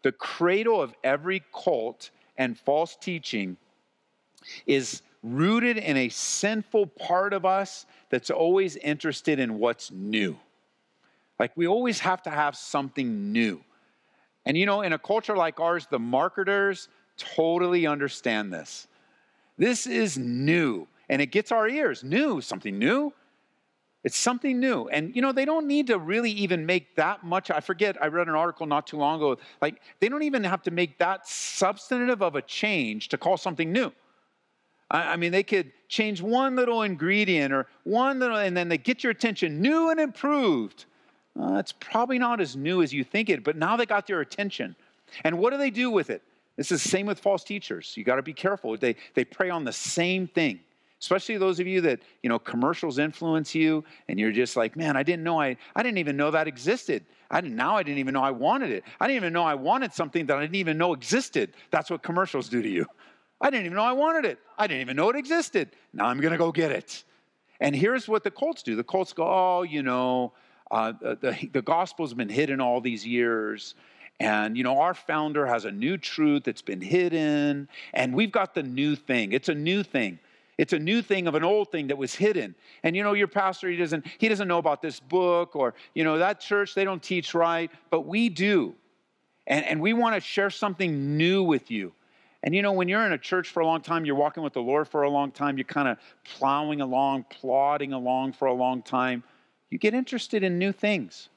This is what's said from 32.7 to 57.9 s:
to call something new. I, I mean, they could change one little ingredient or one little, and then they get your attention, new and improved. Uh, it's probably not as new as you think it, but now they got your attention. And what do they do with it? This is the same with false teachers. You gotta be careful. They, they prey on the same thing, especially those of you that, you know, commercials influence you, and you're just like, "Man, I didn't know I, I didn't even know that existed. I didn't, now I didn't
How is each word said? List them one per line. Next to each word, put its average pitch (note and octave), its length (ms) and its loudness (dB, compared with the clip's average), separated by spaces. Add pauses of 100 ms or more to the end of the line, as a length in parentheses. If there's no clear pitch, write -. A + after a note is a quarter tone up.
to C#3 80 -2
call F3 200 2
something E3 340 -2
new. G#3+ 200 0 (1000)
I, D#3+ 220 0
I - 20 0
mean, E3+ 160 -2
they F#3+ 100 4
could F#3 300 -2 (160)
change G#3+ 340 -2
one B3+ 340 0
little A#3+ 280 2
ingredient F3+ 680 2
or C3+ 140 2 (180)
one B3+ 360 2
little, A#3+ 180 0
and G3 180 0
then F3 140 0
they E3+ 80 2
get A#3 260 -2
your A#3+ 80 2
attention, E3+ 480 0
new D#4+ 300 4
and D#4+ 100 2
improved. B3 840 0 (540)
Uh, - 160 -2
it's G3 160 -2
probably B3 480 -2
not A#3+ 200 0
as C#3 160 -2
new E3+ 280 0
as C3+ 100 0
you C#3 100 -2
think G#3 260 -2
it, C#3 140 0
but D#3 120 0
now E3+ 200 0
they A#3 100 0
got G3+ 220 -2
your F#3 140 -2
attention. - 540 -6 (480)
And E3 160 0
what A3 100 4
do C#4 80 -2
they C#4 140 0
do B3 180 0
with F#3 200 0
it? F#2+ 120 -6 (340)
This - 160 -4
is D#3+ 100 0
the - 80 -2
same G3 180 0
with G3+ 120 -4
false G3 240 0
teachers. - 540 -10
You G#2+ 80 -8
gotta C3 160 2
be D3 100 -10
careful. D3+ 460 -2
They, A#2 180 0 (200)
they B2+ 100 2
prey F#3 240 -2
on E3 160 -4
the - 80 -6
same F3+ 540 -2
thing, C3+ 340 0 (400)
especially G3 360 0
those F#3+ 220 2
of F3+ 80 -2
you F#3 140 2
that, C3 180 2 (240)
you B2 60 0
know, A#2 100 2
commercials C#3 580 0
influence D#3 560 -2
you, D#3 300 2 (240)
and F#2 100 -4
you're A2 140 2
just A#2+ 240 0
like, A2+ 220 0
"Man, D#3 180 0
I C#3 80 0
didn't E3 200 0
know D#3+ 180 0
I, C3 160 0 (180)
I A3 80 2
didn't A#3 140 0
even D3 180 -2
know D3 160 2
that D#3 160 2
existed. C#3+ 560 -2 (260)
I D#3+ 120 0
didn't, B2+ 160 -8
now D#3 180 2
I G3 80 2
didn't C#3+ 160 -2